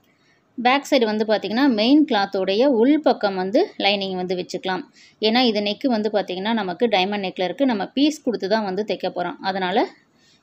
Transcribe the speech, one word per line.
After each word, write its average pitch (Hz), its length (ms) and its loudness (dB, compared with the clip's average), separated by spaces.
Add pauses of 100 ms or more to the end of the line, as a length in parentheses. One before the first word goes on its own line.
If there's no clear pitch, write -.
(580)
பேக் 262 260 2
சைடு 262 200 2
வந்து 214 200 0
பாத்தீங்கன்னா, 208 480 0
மெயின் 240 320 4
கிளாத்தோடைய 196 600 0 (100)
உள் 269 260 4
பக்கம் 233 360 0
வந்து 190 260 0 (160)
லைனிங் 196 380 -2
வந்து 180 200 -4
வச்சுக்கலாம். 180 480 -6 (380)
ஏன்னா 220 200 2
இது 214 200 0
நெக்கு 208 260 -2
வந்து 214 240 0
பாத்தீங்கன்னா, 190 420 -2
நமக்கு 202 340 -2
டைமண்ட் 202 380 0
நெக்கில் 180 200 -4
இருக்கு. 180 200 -2
நம்ம 220 260 -2
பீஸ் 294 300 0
கொடுத்து 196 260 0
தான் 214 160 0
வந்து 190 220 -4
தைக்க 185 260 -4
போறோம். 175 300 -6
அதனால 190 460 -2 (540)